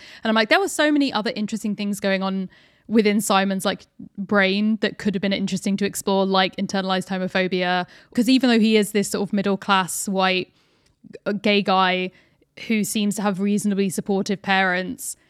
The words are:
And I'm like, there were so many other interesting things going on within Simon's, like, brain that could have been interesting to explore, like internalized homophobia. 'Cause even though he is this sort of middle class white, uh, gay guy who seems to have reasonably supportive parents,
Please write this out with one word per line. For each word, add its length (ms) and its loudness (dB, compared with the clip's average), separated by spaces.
And 80 -2
I'm 60 2
like, 140 2
there 100 4
were 80 0
so 240 2
many 220 2
other 200 -2
interesting 440 -4
things 240 -6
going 200 0
on 280 -4
within 320 4
Simon's, 420 2
like, 220 -4
brain 640 2
that 160 -2
could 180 -2
have 60 -6
been 100 0
interesting 460 -2
to 80 -2
explore, 400 0
like 320 2
internalized 500 -2
homophobia. 800 -2
'Cause 140 0
even 220 4
though 100 4
he 160 4
is 160 2
this 200 0
sort 180 -2
of 20 -20
middle 240 0
class 540 -2
white, 420 0
uh, 60 -2
gay 300 2
guy 500 0
who 160 0
seems 320 -2
to 60 -6
have 180 0
reasonably 500 0
supportive 520 -4
parents, 720 -2